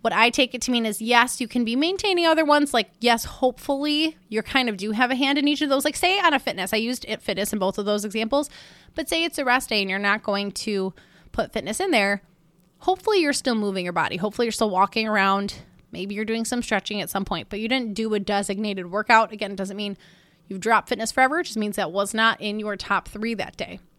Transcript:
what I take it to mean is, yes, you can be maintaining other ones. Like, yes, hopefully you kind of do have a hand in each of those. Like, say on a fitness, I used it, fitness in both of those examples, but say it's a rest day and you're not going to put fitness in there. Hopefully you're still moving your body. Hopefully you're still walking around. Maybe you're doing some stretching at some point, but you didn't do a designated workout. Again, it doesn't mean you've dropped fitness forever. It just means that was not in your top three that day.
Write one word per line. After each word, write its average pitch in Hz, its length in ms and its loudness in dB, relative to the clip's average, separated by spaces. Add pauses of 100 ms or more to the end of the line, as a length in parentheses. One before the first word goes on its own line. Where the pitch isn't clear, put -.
what 226 120 0
I 220 160 6
take 254 260 0
it 233 60 -6
to 254 100 -2
mean 233 140 0
is, 214 160 -4
yes, 240 400 2
you 226 60 -4
can 240 180 0
be 233 100 -2
maintaining 349 500 0
other 320 200 4
ones. 294 280 4
Like, 226 160 2 (120)
yes, 233 240 4
hopefully 294 880 0 (140)
you 214 120 -2
kind 254 280 0
of 208 80 -4
do 208 140 -4
have 240 200 2
a 262 40 2
hand 277 220 2
in 285 80 2
each 294 160 2
of 302 60 0
those. 269 160 2
Like, 294 140 0
say 370 240 2
on 330 120 4
a 262 60 2
fitness, 190 320 -4
I 220 60 0
used 233 280 -2
it, 214 160 -8
fitness 196 300 -2
in 214 80 -4
both 190 180 0
of 202 80 -4
those 208 200 0
examples, 220 440 -2 (460)
but 320 140 -4
say 330 160 0
it's - 120 -4
a 294 60 -2
rest 254 240 2
day 214 140 0
and 190 80 -2
you're 196 100 -2
not 202 240 0
going 202 300 -2
to 190 400 -4 (400)
put - 180 -4
fitness 220 300 -4
in 381 100 0
there. 202 300 2 (640)
Hopefully 381 360 2
you're 294 140 2
still 247 220 0
moving 196 280 -2
your 180 80 -4
body. 165 240 -2
Hopefully 208 300 -2
you're 220 80 -2
still 220 160 0
walking 196 360 2
around. 202 500 2 (360)
Maybe 196 240 -8
you're 214 80 -4
doing 226 220 -2
some 240 180 -4
stretching 208 380 -2
at 151 80 -8
some 196 160 -2
point, 165 240 -6
but 202 100 -6
you 220 80 -4
didn't 233 260 -2
do 220 200 -2
a 208 80 0
designated 202 680 -2
workout. 220 440 4
Again, 208 180 -6
it 196 60 -8
doesn't 190 180 -6
mean 202 220 -6 (500)
you've 190 140 -10
dropped 220 260 2
fitness 226 240 -4
forever. 262 300 2
It - 60 -6
just 226 100 -6
means 208 180 -2
that 170 160 -4
was 196 220 -2
not 220 260 2
in 208 180 -6
your 208 200 -6
top - 320 -4
three 220 240 -6
that - 240 -8
day. 120 240 -10 (180)